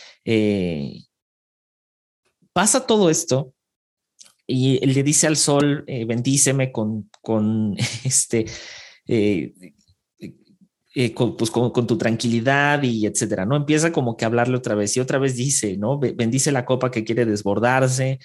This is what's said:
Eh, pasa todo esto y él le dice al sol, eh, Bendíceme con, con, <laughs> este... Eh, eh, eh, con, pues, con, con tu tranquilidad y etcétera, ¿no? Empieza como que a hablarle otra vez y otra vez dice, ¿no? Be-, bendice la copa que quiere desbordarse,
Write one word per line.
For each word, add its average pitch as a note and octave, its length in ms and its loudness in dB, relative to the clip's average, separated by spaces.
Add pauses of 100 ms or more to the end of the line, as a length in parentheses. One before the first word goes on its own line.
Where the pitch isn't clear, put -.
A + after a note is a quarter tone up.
(240)
Eh, F#2+ 800 0 (1500)
pasa A3+ 340 2
todo G#3+ 240 4
esto D#3 420 0 (920)
y C3 360 2
él C3+ 120 2
le C#3 80 2
dice D3 240 2
al D#3 100 2
sol, C#3+ 500 2
eh, B2 180 -6
Bendíceme C3 680 0
con, A2 380 -4 (100)
con, G#2+ 560 0
<laughs> - 280 -4
este... A#2 420 0 (600)
Eh, G#2 460 0 (640)
eh, - 160 -18 (680)
eh, A#2+ 140 0
con, A2 200 0
pues, A2+ 160 -2
con, A#2+ 200 0
con A#2+ 160 0
tu A2+ 100 0
tranquilidad B2 840 0
y A2+ 240 0
etcétera, G2+ 400 -2
¿no? C3 100 0
Empieza D3+ 340 2
como B2+ 280 -2
que A#2+ 80 -2
a - 20 0
hablarle A#2+ 300 2
otra A#2+ 160 -2
vez G#2 240 -2
y - 20 2
otra C3 180 -2
vez C3+ 160 0
dice, A#2+ 440 -2
¿no? A#2+ 200 -2
Be-, B2+ 140 -2
bendice B2+ 400 0
la B2 140 0
copa B2+ 240 0
que A2+ 140 -4
quiere A2+ 200 0
desbordarse, B2+ 1000 0